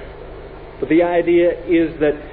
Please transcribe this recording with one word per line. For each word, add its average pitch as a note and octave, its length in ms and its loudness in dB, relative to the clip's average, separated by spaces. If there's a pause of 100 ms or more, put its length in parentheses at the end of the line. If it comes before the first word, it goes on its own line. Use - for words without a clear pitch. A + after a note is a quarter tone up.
(800)
but B2 100 -4
the D#3+ 120 6
idea E3+ 500 4 (160)
is E3 320 2
that D3 160 2 (180)